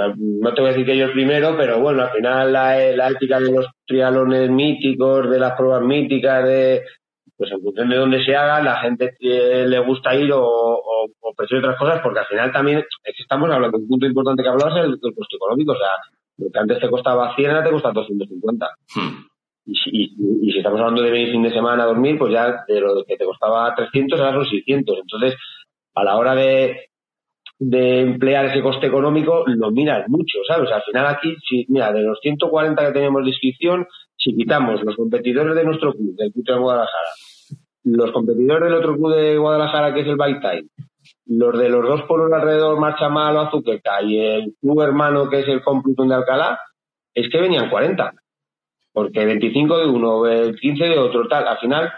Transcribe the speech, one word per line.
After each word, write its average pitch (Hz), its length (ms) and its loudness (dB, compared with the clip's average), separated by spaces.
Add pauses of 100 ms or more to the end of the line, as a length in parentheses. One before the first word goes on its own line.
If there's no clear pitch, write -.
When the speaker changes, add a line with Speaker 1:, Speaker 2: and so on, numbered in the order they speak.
(160)
Speaker 1:
no 107 380 -2
te 135 80 0
voy 131 80 4
a 131 40 0
decir 127 120 0
que 135 120 2
yo 135 100 2
el 131 40 -4
primero, 147 460 2
pero 117 240 2
bueno, 135 220 2
al 127 80 -2
final 131 420 2
la, 131 240 2 (180)
la 127 140 2
ética 131 320 0
de 131 100 2
los 131 140 2 (200)
trialones 131 640 2
míticos, 135 800 2
de 127 100 2
las 127 180 0
pruebas 131 240 2
míticas, 131 640 0
de, 131 380 2 (520)
pues 98 160 -6
en 95 80 -6
función 101 300 -4
de 123 80 2
dónde 131 260 2
se 135 120 2
haga, 147 260 2
la 127 160 0
gente, 120 420 -2
eh, 123 480 2
le 127 120 2
gusta 131 360 0
ir 143 160 2
o, 135 140 2
o, 113 640 0 (100)
o 113 140 -8
prefiere 127 320 -2
otras 127 140 -2
cosas, 147 220 0
porque 110 180 -2
al 98 80 -6
final 120 260 -2
también 143 260 0
es 147 60 -6 (180)
que - 200 -12
estamos 147 260 -2
hablando 120 280 0
de 110 60 -4
un 107 60 -10
punto 131 160 0
importante 131 380 0
que 131 60 0
hablabas, 143 280 0
el, 165 140 0
el 117 240 -6
coste 107 200 -12
económico, 120 360 -2
o 117 60 -2
sea, 98 120 -2 (480)
lo 98 140 -8
que - 80 -2
antes 107 200 0
te 123 100 -2
costaba 123 460 0
cien, 143 140 0
ahora 156 140 0
te 160 80 2
cuesta 135 200 0
doscientos 104 380 -6
cincuenta. 98 400 -6 (260)
Speaker 2:
Hmm. 92 300 -8 (400)
Speaker 1:
Y 101 100 -10
si, - 160 -4
y, 104 560 -2
y 98 40 0
si 95 80 -2
estamos 104 200 -2
hablando 117 240 0
de 117 80 2
venir 120 200 0
fin 117 120 2
de 117 80 0
semana 120 320 0
a 117 40 2
dormir, 131 300 2
pues 113 140 0
ya 117 360 0
de 104 120 0
lo 98 260 0
que 98 120 -6
te 98 80 -4
costaba 113 500 0
trescientos, 135 440 -2
ahora 135 180 0
son 143 80 0
seiscientos. 127 540 -2
Entonces, 110 360 -4 (580)
a 98 100 0
la 98 140 2
hora 123 160 2
de, 131 560 0 (680)
de 127 420 2
emplear 135 440 2
ese 135 180 -2
coste 135 240 -2
económico, 151 580 2
lo 113 240 0
miras 123 400 0
mucho, 151 380 -2
¿sabes? 160 160 0
O - 40 0
sea, 110 100 -2
al 104 60 -4
final 127 220 -2
aquí, 143 300 -4 (120)
si, 123 220 -2
mira, 123 240 0
de 107 80 0
los 107 200 -2
ciento 147 280 -2
cuarenta 156 380 0
que 139 60 0
tenemos 139 300 0
de 131 60 0
inscripción, 165 560 -2 (320)
si 113 180 -2
quitamos 113 480 0
los 107 120 -4
competidores 123 600 -2
de 165 80 2
nuestro 156 300 0
club, 98 220 -6
del 104 160 -4
club 120 120 -8
de 123 140 0
Guadalajara, 117 520 -2 (760)
los 117 280 2
competidores 123 520 2
del 170 100 2
otro 165 220 0
club 156 180 0
de 151 240 2
Guadalajara, 151 560 0
que 147 80 -2
es 139 60 -4
el 147 80 -2
Bike 143 260 -2
Time, 85 260 -4 (600)
los 117 320 2
de 123 100 2
los 120 180 2
dos 147 200 0
pueblos 160 260 2
alrededor, 156 460 2
Marchamal 151 580 0
o 151 40 2
Azuqueca, 110 600 -2
y 107 160 0
el 107 420 -2
club 147 220 2
hermano, 143 480 2
que 139 120 0
es 139 60 -4
el 135 140 0
Complutum 131 480 0
de 131 60 2
Alcalá, 127 440 0 (540)
es 120 180 -4
que 160 80 2
venían 156 300 0
cuarenta. 110 420 0 (840)
Porque 107 320 -2
veinticinco 120 520 0
de 165 80 0
uno, 117 420 2
el 117 320 0
quince 143 240 -2
de 165 160 2
otro, 123 300 0
tal. 147 180 0
Al 113 120 -2
final, 151 380 -2